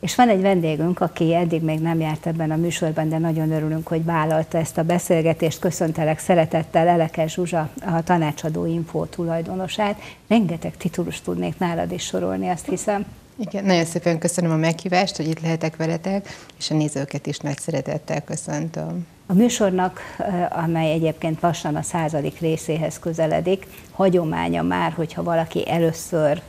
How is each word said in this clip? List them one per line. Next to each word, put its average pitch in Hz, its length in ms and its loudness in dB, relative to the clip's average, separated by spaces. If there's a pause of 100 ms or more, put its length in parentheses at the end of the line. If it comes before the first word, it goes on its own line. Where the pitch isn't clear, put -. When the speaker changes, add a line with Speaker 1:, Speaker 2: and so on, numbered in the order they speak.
Speaker 1:
És 185 120 -4
van 247 140 8
egy 196 120 6
vendégünk, 170 600 4
aki 165 340 2
eddig 165 280 2
még 156 180 0
nem 165 200 0
járt 156 260 -2
ebben 160 240 0
a 156 60 0
műsorban, 160 520 0
de 160 100 0
nagyon 160 320 2
örülünk, 156 380 -2
hogy 165 160 0
vállalta 160 540 2
ezt 160 200 -2
a 170 40 2
beszélgetést. 165 760 2
Köszöntelek 156 600 0
szeretettel, 165 720 4
Eleke 165 400 2
Zsuzsa, 160 420 -2 (100)
a 165 220 0
Tanácsadó 165 640 0
Info 165 380 -2
tulajdonosát. 185 960 -4 (280)
Rengeteg 170 480 2
titulus 170 440 -4
tudnék 175 380 -4
nálad 170 340 -2
is 175 120 -6
sorolni, 185 440 -2
azt 175 180 -4
hiszem. 202 400 -2 (320)
Speaker 2:
Igen, 196 260 -6
nagyon 175 200 4
szépen 165 340 0
köszönöm 170 320 0
a 160 60 2
meghívást, 170 600 0
hogy 156 120 -4
itt 160 120 -4
lehetek 160 360 -2
veletek, 170 520 -2 (300)
és - 120 -6
a 160 40 -2
nézőket 147 520 -2
is 147 120 -6
nagy 147 200 -6
szeretettel 151 640 -4
köszöntöm. 160 840 -6 (200)
Speaker 1:
A 185 80 -2
műsornak, 185 680 2 (180)
ö, - 40 -4 (280)
amely 165 420 0
egyébként 160 480 0
lassan 160 360 0
a 156 60 -2
századik 151 560 -2
részéhez 160 600 -2
közeledik, 165 680 0 (260)
hagyománya 170 720 2
már, 175 300 0
hogyha 165 300 -4
valaki 165 480 0
először 160 800 2